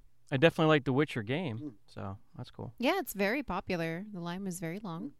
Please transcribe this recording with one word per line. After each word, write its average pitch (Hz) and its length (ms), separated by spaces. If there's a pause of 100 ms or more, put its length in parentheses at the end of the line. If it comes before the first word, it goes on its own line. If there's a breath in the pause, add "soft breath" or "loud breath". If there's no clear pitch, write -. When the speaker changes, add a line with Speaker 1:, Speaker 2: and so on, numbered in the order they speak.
(320)
Speaker 1:
I 139 60
definitely 160 320
like 151 160
the 135 80
Witcher 135 300
game, 127 360
Speaker 2:
Mm. 143 140 (120)
Speaker 1:
so 101 320 (180)
that's 123 160
cool. - 280
Speaker 3:
Yeah, 294 180
it's 339 160
very 202 300
popular. 175 680
The 196 80
line 175 240
was 180 160
very 170 200
long. 202 400